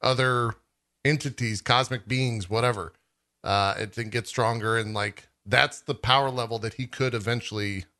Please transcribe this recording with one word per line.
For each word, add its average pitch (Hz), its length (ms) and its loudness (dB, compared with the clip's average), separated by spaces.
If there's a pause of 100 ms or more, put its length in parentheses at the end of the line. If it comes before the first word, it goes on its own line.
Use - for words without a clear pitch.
other 123 520 2 (500)
entities, 127 560 0
cosmic 123 460 2
beings, 117 420 -2
whatever. 110 440 0 (520)
Uh, 98 340 2
it 104 140 -4
didn't 113 180 -6
get 113 160 -4
stronger, 113 500 0
and, 107 160 -2
like, 104 360 -4 (180)
that's 131 340 4
the 135 140 -6
power 135 340 4
level 120 300 -4
that 110 160 -6
he 127 140 -6
could 127 260 -2
eventually 104 680 -4 (160)